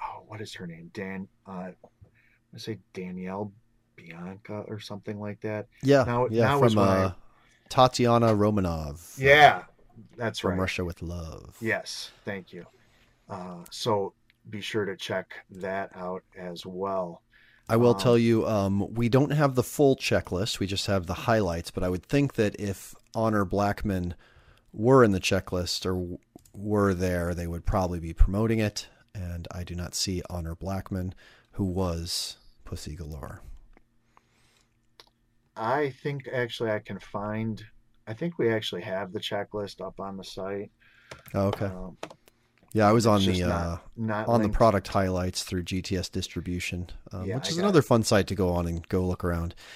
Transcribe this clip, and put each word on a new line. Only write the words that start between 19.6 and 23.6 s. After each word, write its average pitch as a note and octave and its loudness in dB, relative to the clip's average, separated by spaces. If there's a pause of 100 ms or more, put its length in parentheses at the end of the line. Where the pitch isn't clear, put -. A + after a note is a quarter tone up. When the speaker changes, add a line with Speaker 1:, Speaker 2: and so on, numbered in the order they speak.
Speaker 2:
full C#3 4
checklist. - 0
We G2 0
just G2 -4
have F#2+ 0
the F2+ -4
highlights. F#2 0
But F#2 -4
I F#2 0
would F2+ -2
think C#3 2
that G#2 2
if - -8 (220)
Honor A2 2
Blackman F#2+ 0 (580)